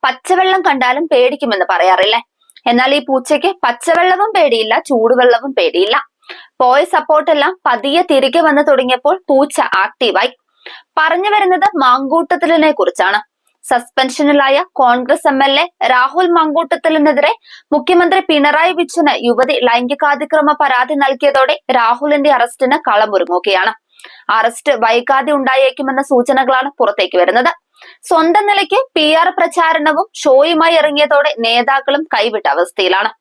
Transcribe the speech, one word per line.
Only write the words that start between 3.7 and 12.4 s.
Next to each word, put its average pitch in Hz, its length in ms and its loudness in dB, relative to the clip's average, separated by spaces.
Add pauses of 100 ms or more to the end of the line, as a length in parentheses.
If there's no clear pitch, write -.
പേടിയില്ല, 226 380 0 (140)
ചൂടുവെള്ളവും 247 720 0
പേടിയില്ല. 392 380 0 (640)
പോയ 254 200 4 (140)
സപ്പോർട്ടെല്ലാം 302 580 0 (140)
പതിയെ 277 440 0
തിരികെ 269 360 2
വന്നു 294 220 2
തുടങ്ങിയപ്പോൾ 262 460 0 (140)
പൂച്ച 285 280 2 (280)
ആക്റ്റീവായി. 208 480 -2 (680)
പറഞ്ഞു 339 360 0
വരുന്നത് 381 340 0 (160)
മാങ്കൂട്ടത്തിലിനെ 302 920 0